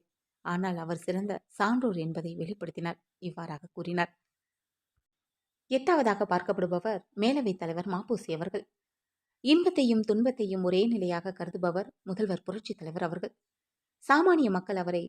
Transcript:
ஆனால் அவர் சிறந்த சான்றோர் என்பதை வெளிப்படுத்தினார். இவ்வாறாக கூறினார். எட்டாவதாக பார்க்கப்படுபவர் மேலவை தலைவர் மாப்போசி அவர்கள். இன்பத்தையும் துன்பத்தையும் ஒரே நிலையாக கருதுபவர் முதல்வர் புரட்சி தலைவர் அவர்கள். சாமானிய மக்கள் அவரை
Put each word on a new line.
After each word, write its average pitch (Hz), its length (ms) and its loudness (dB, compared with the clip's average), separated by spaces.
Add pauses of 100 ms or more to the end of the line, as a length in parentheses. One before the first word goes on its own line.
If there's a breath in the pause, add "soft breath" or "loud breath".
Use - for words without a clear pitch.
(440)
ஆனால் 180 320 -2
அவர் 165 200 -4
சிறந்த 190 360 -4 (140)
சான்றோர் 226 500 0
என்பதை 165 400 -6
வெளிப்படுத்தினார். 170 640 -8 (200)
இவ்வாறாக 165 540 -12
கூறினார். 175 400 -2 (1600)
எட்டாவதாக 254 560 2
பார்க்கப்படுபவர் 185 760 -2 (120)
மேலவை 226 400 0
தலைவர் 175 340 -6
மாப்போசி 202 440 -4
அவர்கள். 175 320 -6 (800)
இன்பத்தையும் 285 580 4
துன்பத்தையும் 208 600 0
ஒரே 180 220 4
நிலையாக 185 460 -2
கருதுபவர் 180 560 -4 (140)
முதல்வர் 190 400 -2
புரட்சி 202 320 -8
தலைவர் 160 280 -8
அவர்கள். 175 300 -4 (720)
சாமானிய 320 460 6
மக்கள் 190 260 0
அவரை 175 320 0